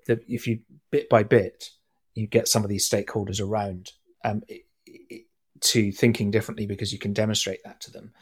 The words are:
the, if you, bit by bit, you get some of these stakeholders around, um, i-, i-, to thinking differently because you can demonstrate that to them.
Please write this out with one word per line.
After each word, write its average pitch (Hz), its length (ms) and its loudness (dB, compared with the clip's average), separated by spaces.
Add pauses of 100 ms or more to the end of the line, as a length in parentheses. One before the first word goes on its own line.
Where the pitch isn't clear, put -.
the, 113 220 2
if 117 180 -6
you, 113 140 0 (300)
bit - 180 0
by 110 140 6
bit, 107 480 2 (440)
you 110 100 -4
get 113 220 2
some 110 160 2
of 101 60 -4
these 101 200 -2
stakeholders 101 560 -2
around, 98 460 -4 (320)
um, 107 260 -2
i-, - 140 -18 (480)
i-, - 140 -18 (340)
to 107 320 2
thinking 110 400 2
differently 107 360 -2
because 98 260 -6
you 98 60 -10
can 104 120 -4
demonstrate 107 540 -2
that - 160 -20
to - 100 -16
them. - 300 -20